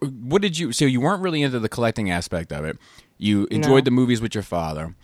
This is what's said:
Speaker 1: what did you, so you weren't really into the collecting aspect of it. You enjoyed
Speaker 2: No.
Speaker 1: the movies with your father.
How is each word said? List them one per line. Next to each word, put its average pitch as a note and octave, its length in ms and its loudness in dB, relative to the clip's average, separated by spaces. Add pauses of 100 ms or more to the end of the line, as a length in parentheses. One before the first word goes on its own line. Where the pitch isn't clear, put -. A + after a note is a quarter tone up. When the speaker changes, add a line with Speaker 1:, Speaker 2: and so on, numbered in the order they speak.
Speaker 1:
what C3+ 360 -2
did F3+ 160 -2
you, E3 140 -4
so - 140 0
you B2+ 160 2
weren't F3+ 200 0
really D#3+ 220 0
into B2+ 160 0
the G#2+ 100 -2
collecting A2+ 400 -2
aspect F2 420 -4
of D2+ 140 -6
it. D#2 120 -6 (400)
You G2+ 340 2
enjoyed C3+ 320 6
Speaker 2:
No. - 20 0
Speaker 1:
the C3 60 2
movies B2 300 2
with A2+ 120 -6
your G2+ 100 -4
father. E2 600 -6